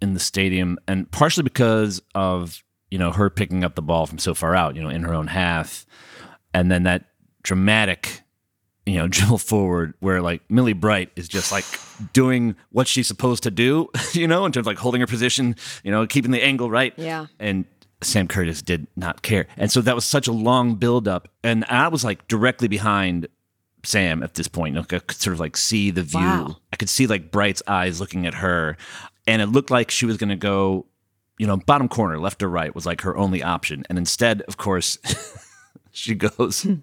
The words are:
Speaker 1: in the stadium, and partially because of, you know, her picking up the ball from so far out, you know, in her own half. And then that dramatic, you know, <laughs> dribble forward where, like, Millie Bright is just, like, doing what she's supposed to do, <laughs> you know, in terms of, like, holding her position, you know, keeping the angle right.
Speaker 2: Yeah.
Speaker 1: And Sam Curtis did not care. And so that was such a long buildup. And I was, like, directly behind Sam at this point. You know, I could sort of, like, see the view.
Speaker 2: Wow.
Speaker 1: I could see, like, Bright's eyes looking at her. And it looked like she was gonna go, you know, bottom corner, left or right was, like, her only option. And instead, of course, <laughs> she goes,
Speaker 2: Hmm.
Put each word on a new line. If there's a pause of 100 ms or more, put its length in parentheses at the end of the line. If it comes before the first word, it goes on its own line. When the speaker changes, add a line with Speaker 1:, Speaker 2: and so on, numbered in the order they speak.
Speaker 1:
in
the
stadium, (100)
and
partially
because (140)
of, (280)
you
know,
her
picking
up
the
ball
from
so
far
out,
you
know,
in
her
own
half. (680)
And
then
that (320)
dramatic, (640)
you
know,
<laughs>
dribble
forward
where,
like,
Millie
Bright
is
just,
like, (500)
doing (160)
what
she's
supposed
to
do, (100)
<laughs>
you
know,
in
terms
of,
like,
holding
her
position, (260)
you
know,
keeping
the
angle
right.
Speaker 2:
Yeah. (120)
Speaker 1:
And (340)
Sam
Curtis
did (100)
not
care. (120)
And
so
that
was
such
a
long
buildup. (160)
And
I
was,
like,
directly
behind (560)
Sam
at
this
point.
You
know,
I
could
sort
of,
like,
see
the
view.
Speaker 2:
Wow. (160)
Speaker 1:
I
could
see,
like,
Bright's
eyes
looking
at
her. (500)
And
it
looked
like
she
was
gonna
go, (520)
you
know,
bottom
corner,
left
or
right
was,
like,
her
only
option.
And
instead,
of
course, (480)
<laughs>
she
goes,
Speaker 2:
Hmm.